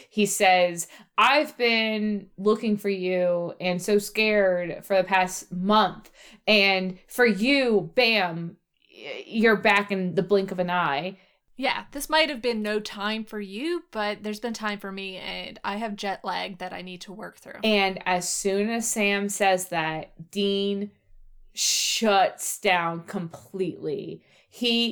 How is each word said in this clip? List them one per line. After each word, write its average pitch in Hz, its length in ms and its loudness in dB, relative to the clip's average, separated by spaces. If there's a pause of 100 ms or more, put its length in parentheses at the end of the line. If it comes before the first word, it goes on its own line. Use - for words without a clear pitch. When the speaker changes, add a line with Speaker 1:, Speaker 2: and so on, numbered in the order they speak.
Speaker 1:
He 208 160 2
says, 180 600 4 (300)
"I've 277 400 4
been 220 720 0 (100)
looking 214 400 0
for 202 120 -4
you 180 720 0
and 180 220 -2
so 208 180 2
scared 202 840 0
for 196 120 2
the 185 60 4
past 185 480 0
month. 190 580 0 (380)
And 190 500 4 (100)
for - 180 4
you, 226 680 2
bam, 180 640 2 (340)
y-, - 360 -12
you're 220 300 4
back 202 340 2
in 185 240 -2
the 165 80 0
blink 196 280 2
of 185 60 -8
an 180 140 -2
eye." 175 460 -2 (400)
Speaker 2:
Yeah, 247 340 -2
this 277 180 -10
might 311 200 2
have 262 120 -8
been 226 200 -2
no 208 200 -2
time 214 420 -6
for 214 160 -10
you, 254 520 -6
but 208 320 -4
there's 208 180 -6
been 233 120 -6
time 214 260 -6
for 196 120 -10
me, 190 260 -10
and 180 460 -10
I 202 140 -4
have 214 180 -6
jet 196 300 -6
lag 185 320 -6
that 185 160 -10
I 180 80 -12
need 180 200 -14
to 190 120 -16
work 180 240 -16
through. - 260 -18
Speaker 1:
And 196 440 2
as 180 200 0
soon 202 440 0
as 226 180 -2
Sam 202 400 0
says 190 400 2
that, 160 600 -6
Dean 202 600 0 (640)
shuts - 1040 0
down 170 440 0
completely. 165 1160 -8 (280)
He, 233 420 0